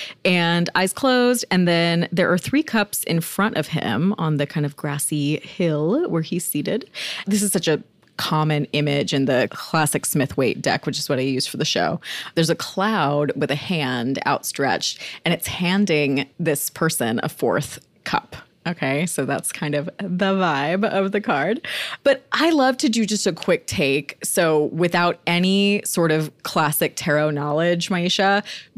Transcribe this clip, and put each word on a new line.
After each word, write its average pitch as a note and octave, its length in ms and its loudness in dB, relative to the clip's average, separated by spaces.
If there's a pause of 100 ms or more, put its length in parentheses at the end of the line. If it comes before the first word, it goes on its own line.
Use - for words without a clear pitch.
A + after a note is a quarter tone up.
(240)
and F3 500 4
eyes F#3 180 2
closed. B3 580 2
And F#3 160 4
then E3+ 460 4
there F3 200 2
are F3+ 60 4
three C#4+ 240 0
cups G#3+ 420 -2
in E3 160 0
front - 360 -2
of D#3 120 -2
him D#3+ 500 0
on D#3 180 0
the C#3+ 100 0
kind D3 200 -2
of C#3+ 100 -6
grassy D3 640 -2
hill E3+ 680 0
where E3 140 0
he's E3+ 220 -4
seated. D3+ 440 -4 (380)
This G3+ 160 0
is G3+ 100 -2
such F#3 160 0
a D3+ 140 2 (360)
common D3+ 540 0
image C#3+ 420 0
in C3+ 100 2
the B2+ 260 2
classic - 540 -2
Smith-Waite - 560 0
deck, - 260 0
which D3 120 -4
is D3 100 -6
what C3+ 100 0
I C3 40 -2
use C3 240 -2
for - 100 -10
the C#3+ 80 -2
show. F2 360 0 (340)
There's E3 160 2
a E3 40 2
cloud D#3 800 0
with D3 160 -2
a E3 60 0
hand C3 720 -2
outstretched, - 720 -2 (240)
and E3+ 80 2
it's E3+ 140 -4
handing D#3+ 840 0 (100)
this D#3+ 320 0
person B2 520 0
a - 60 -4
fourth A#2+ 500 -2 (260)
cup. - 320 -4 (300)
Okay, D3+ 400 -2
so D3 180 -4
that's C#3 260 -4
kind D3 240 -4
of D3 120 -2 (120)
the F#3+ 360 0
vibe F3 540 0
of G3 220 0
the G#3 100 -2
card. F#3 460 -2 (380)
But C4+ 260 2
I D4+ 200 2
love C4 280 4
to D#4 100 0
do A3+ 180 2
just G#3+ 200 -2
a F#3 60 2
quick E3 340 0
take. C#3+ 560 0
So D#3+ 440 2
without F3 600 2
any F#3+ 580 2
sort E3 280 2
of D#3 180 0 (140)
classic D#3 500 0
tarot D3+ 360 0
knowledge, D3+ 580 0
Maisha, F#3+ 560 2 (340)